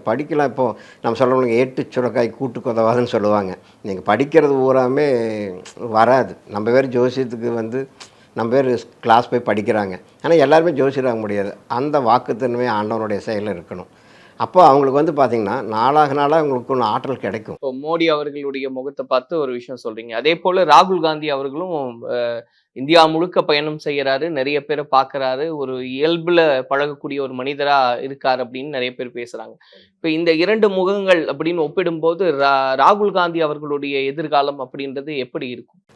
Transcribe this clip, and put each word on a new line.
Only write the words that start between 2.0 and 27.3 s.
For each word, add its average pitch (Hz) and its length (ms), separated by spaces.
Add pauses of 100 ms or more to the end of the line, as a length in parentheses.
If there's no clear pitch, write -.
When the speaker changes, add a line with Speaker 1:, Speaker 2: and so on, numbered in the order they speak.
Speaker 1:
கூட்டு 120 300
கொதவாதுன்னு" 117 440
சொல்லுவாங்க. 104 540 (240)
நீங்க 98 340
படிக்கிறது 147 360
பூராமே 131 560 (800)
வராது. 113 480 (100)
நம்ம 104 240
பேர் 127 300
ஜோசியத்துக்கு 120 540
வந்து 113 340 (460)
நம்ம 117 260
பேர் 127 240 (160)
கிளாஸ் 120 300
போய் 123 100
படிக்கிறாங்க, 104 600 (220)
ஆனா 160 120
எல்லாருமே 160 360
ஜோசியராக 131 500
முடியாது. 101 360 (100)
அந்த 143 340
வாக்குத்தன்மை 123 680
ஆண்டவனுடைய 107 580
செயல்ல 104 300
இருக்கணும். 90 300 (500)
அப்போ 170 280
அவங்களுக்கு 143 480
வந்து - 0
பாத்தீங்கன்னா, 120 500
நாளாக 131 500
நாளாக 143 260
அவங்களுக்கு 135 380
ஒண்ணு 123 40
ஆற்றல் 120 380
கிடைக்கும். 104 420
Speaker 2:
இப்போ 131 140
மோடி 160 360
அவர்களுடைய 139 600
முகத்தை 131 380
பார்த்து 131 300
ஒரு 131 140
விஷயம் 123 320
சொல்றீங்க, 113 280
அதே 147 260
போல 180 260
ராகுல் 170 360
காந்தி 156 300
அவர்களும், 139 720
அ, 120 440 (260)
இந்தியா 156 340
முழுக்க 165 360
பயணம் 151 420
செய்யறாரு, 143 440
நிறைய 143 360
பேரை 147 260
பாக்குறாரு, 135 640
ஒரு 131 240
இயல்புல 156 880
பழகக்கூடிய 143 500
ஒரு 131 140